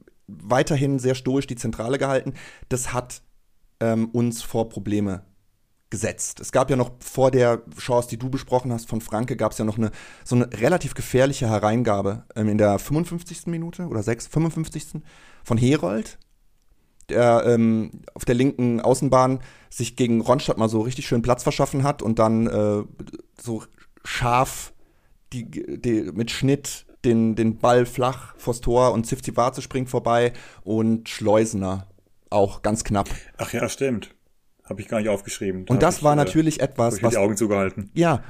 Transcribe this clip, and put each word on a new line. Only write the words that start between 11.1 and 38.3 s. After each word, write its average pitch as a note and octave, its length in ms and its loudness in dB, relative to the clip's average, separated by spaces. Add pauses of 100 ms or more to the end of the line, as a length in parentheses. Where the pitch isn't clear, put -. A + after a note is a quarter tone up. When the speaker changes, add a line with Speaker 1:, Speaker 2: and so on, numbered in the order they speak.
Speaker 1:
Hereingabe, G#2+ 760 0 (120)
ähm, G#2+ 140 0
in G#2 80 2
der G#2 220 4
fünfundfünfzigsten E3+ 720 -6
Minute E3+ 360 -8
oder A2 140 -4
sechs-, A#2 260 -4
fünfundfünfzigsten D#3 760 -4 (400)
von A2+ 140 0
Herold, D#3 600 0 (920)
der, A#2 360 4
ähm, A2+ 560 2 (140)
auf - 100 -14
der C3 100 2
linken B2 460 2
Außenbahn C3 580 4 (300)
sich - 260 -6
gegen A#2 260 2
Ronstadt B2 360 2
mal A2+ 120 2
so A2 120 0
richtig B2+ 260 -6
schön A#2+ 140 0
Platz B2 220 0
verschaffen C#3+ 400 0
hat C#3+ 180 -2
und A2+ 160 -2
dann, A2+ 300 2
äh, G#2 360 0 (560)
so A2 240 -10 (400)
scharf - 720 -2 (600)
die, A#2+ 160 -10 (320)
die, A2+ 320 0
mit A#2 180 -4
Schnitt - 560 -2 (160)
den, A2+ 320 4
den A2+ 240 0
Ball B2 260 6
flach B2+ 520 -4
vors A#2+ 240 -6
Tor B2 300 4
und A2+ 140 0
Zivzivaze B2+ 560 -2
springt B2+ 280 -6
vorbei A#2+ 440 2 (300)
und A2+ 460 0
Schleusener G2+ 800 0 (440)
auch G2 320 0
ganz G#2 200 0
knapp. G2+ 240 0 (300)
Speaker 2:
Ach - 160 -8
ja, A#2 160 -4
stimmt. B2 400 -4 (540)
Hab G2+ 160 -10
ich G2+ 80 -12
gar A#2 100 -2
nicht G#2+ 120 0
aufgeschrieben. F#2+ 560 -4
Da - 100 0
Speaker 1:
Und D3+ 80 4
das E3+ 120 4
Speaker 2:
hab - 40 -8
ich, - 60 -2
Speaker 1:
war D3 80 6
Speaker 2:
äh, - 20 4
Speaker 1:
natürlich D3+ 440 2
etwas, A#2+ 340 0
Speaker 2:
hab G2+ 40 -2
ich - 60 -10
mir A#2+ 60 4
Speaker 1:
was A2+ 40 2
Speaker 2:
die A2 60 2
Augen G#2 180 2
zugehalten. G2+ 560 0
Speaker 1:
Ja, E3 360 2